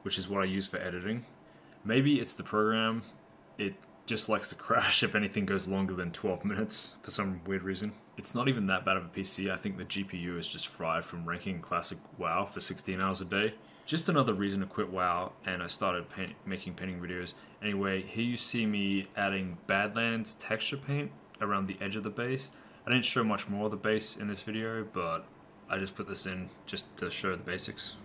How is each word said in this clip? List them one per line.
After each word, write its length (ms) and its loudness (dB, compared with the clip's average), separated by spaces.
which 160 -2
is 100 -4
what 140 2
I 40 4
use 200 0
for 120 -4
editing. 460 -2
Maybe 360 6
it's 140 -2
the 100 -8
program. 580 2
It 160 0
just 220 0
likes 220 2
to 40 -8
<laughs> 120 -12
crash 360 6
if 140 2
anything 280 2
goes 220 2
longer 280 2
than 180 -2
twelve 320 0
minutes 580 0
for 80 -10
some 340 -2
weird 200 -2
reason. 280 -2
It's 180 -2
not 120 2
even 220 4
that 160 2
bad 120 4
of 100 -2
a 20 -12
P 160 -4
C. 260 0
I 60 0
think 200 -4
the 80 -6
G 200 -4
P 140 -8
U 200 -2
is 80 -4
just 220 -6
fried 360 0
from 240 -6
ranking 320 -2
Classic 380 -2
WoW 280 2
for 160 -6
sixteen 400 -2
hours 200 2
a 40 -4
day. 300 2
Just 240 2
another 260 6
reason 260 2
to 60 0
quit 220 -2
WoW, 440 2
and 160 -2
I 60 -2
started 420 0
paint-, 280 -6
making 280 -4
painting 260 -6
videos. 340 -4
Anyway, 420 2
here 200 -4
you 140 0
see 280 0
me 520 2
adding 500 0
Badlands 680 0
texture 400 -2
paint 340 -2
around 260 2
the 140 -4
edge 160 -2
of 80 -2
the 60 0
base. 420 -2
I 40 -4
didn't 140 6
show 200 4
much 240 2
more 160 0
of 80 2
the 40 -4
base 420 2
in 100 -4
this 120 -4
video, 520 -4
but 340 -2
I 100 -2
just 180 -4
put 100 -6
this 200 -4
in 220 -4
just 340 -8
to 120 -2
show 240 -2
the 80 -6
basics. 640 -4